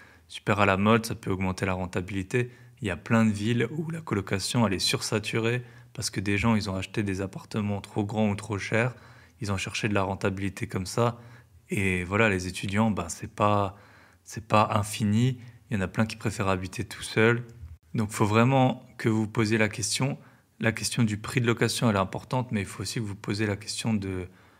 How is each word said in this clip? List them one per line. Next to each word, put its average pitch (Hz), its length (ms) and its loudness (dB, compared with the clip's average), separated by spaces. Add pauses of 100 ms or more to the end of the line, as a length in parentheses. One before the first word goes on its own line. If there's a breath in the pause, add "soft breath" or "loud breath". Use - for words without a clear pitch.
(280 loud breath)
super - 320 -2
à 101 60 8
la 95 120 6
mode, 110 280 4
ça 107 100 -6
peut - 160 -6
augmenter 95 340 -2
la 95 80 0
rentabilité. 95 800 -4 (300 loud breath)
Il 107 60 -4
y 90 40 -2
a 85 60 -4
plein 113 280 2
de 110 60 4
villes 113 400 0
où 156 180 -6
la 160 120 -10
colocation, 101 640 0
elle 92 60 0
est 90 60 -2
sursaturée 117 840 -2 (300 loud breath)
parce - 160 -6
que 113 100 -4
des 101 180 0
gens, 113 180 4
ils 98 140 -2
ont 95 60 -4
acheté 95 260 -4
des 98 200 -2
appartements 104 600 -4
trop - 220 -4
grands 107 260 0
ou 98 60 0
trop 101 240 -6
chers, 117 340 0 (480 loud breath)
ils 101 100 -4
ont 95 60 0
cherché - 300 -4
de 104 60 0
la 101 100 4
rentabilité 98 640 -2
comme 95 180 -4
ça. 117 340 0 (500 loud breath)
Et 95 340 0
voilà, 104 260 4
les 92 160 0
étudiants, 104 460 0
ben, 87 180 -4
c'est - 240 -10
pas, 104 420 2 (480 loud breath)
c'est - 220 -12
pas 107 280 4
infini. 110 640 2 (320 loud breath)
Il 107 60 -2
y - 20 0
en - 20 0
a 90 60 0
plein 110 180 0
qui 107 120 -8
préfèrent 101 320 -2
habiter 95 340 -2
tout - 180 -12
seul. 117 420 4 (520)
Donc, 110 160 0
faut 110 140 2
vraiment 127 600 4 (140)
que 117 100 0
vous 110 180 2
posiez 110 300 2
la 107 120 4
question. 131 500 -2 (400 loud breath)
La 113 120 2
question 110 320 -2
du 104 140 0
prix 117 240 -2
de 113 60 2
location, 117 420 2
elle 101 60 4
est 95 40 4
importante, 120 520 -4
mais 107 100 -2
il 92 40 -4
faut 104 180 -12
aussi 120 160 -6
que 110 60 -4
vous 101 100 -8
posiez 107 300 -4
la 101 100 0
question - 380 -4
de 92 340 -4 (320 soft breath)